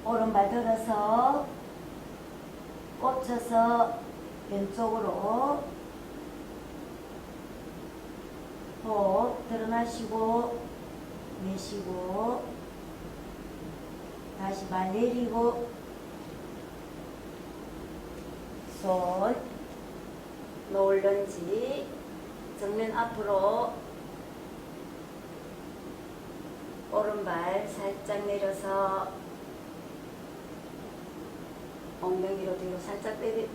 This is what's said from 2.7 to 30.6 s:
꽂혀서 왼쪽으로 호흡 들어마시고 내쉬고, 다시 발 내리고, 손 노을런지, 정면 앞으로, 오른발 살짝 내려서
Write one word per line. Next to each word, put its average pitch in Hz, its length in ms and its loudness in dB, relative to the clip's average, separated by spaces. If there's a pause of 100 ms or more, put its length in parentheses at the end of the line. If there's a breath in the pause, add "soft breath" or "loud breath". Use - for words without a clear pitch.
꽂혀서 233 1000 6 (500)
왼쪽으로 220 1120 2 (3250)
호흡 202 680 4
들어마시고 226 1080 4 (840)
내쉬고, 190 1120 0 (1800)
다시 190 300 -2
발 185 240 2
내리고, 233 760 4 (3000)
손 185 540 4 (1400)
노을런지, 196 1160 4 (720)
정면 214 320 0
앞으로, 214 800 4 (3250)
오른발 202 760 2
살짝 202 600 -2
내려서 196 800 2 (3000)